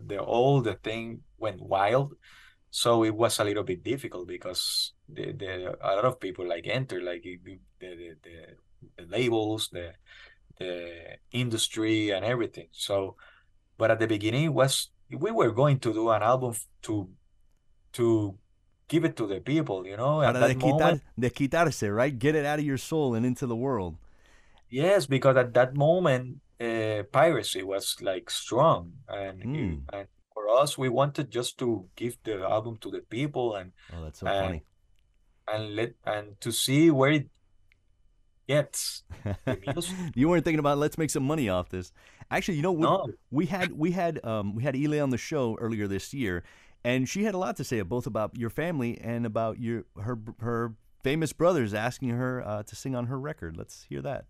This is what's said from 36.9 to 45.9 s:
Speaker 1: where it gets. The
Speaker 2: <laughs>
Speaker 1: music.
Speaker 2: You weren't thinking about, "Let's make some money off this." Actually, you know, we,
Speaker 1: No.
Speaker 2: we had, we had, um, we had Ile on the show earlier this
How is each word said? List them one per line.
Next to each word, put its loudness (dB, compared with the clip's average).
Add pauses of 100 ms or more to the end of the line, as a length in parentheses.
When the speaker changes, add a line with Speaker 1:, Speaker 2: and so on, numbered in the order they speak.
Speaker 1:
where 6
it 2 (1200)
gets. -2 (440)
The 0
Speaker 2:
<laughs> -
Speaker 1:
music. -6 (160)
Speaker 2:
You 4
weren't 4
thinking 2
about, 2
"Let's 0
make 0
some -2
money 0
off 0
this." -10 (380)
Actually, -2
you -2
know, 2
we, 2
Speaker 1:
No. 0 (160)
Speaker 2:
we 0
had, -4
we -2
had, -2
um, -4
we -4
had -2
Ile 0
on 0
the 0
show -2
earlier -2
this -6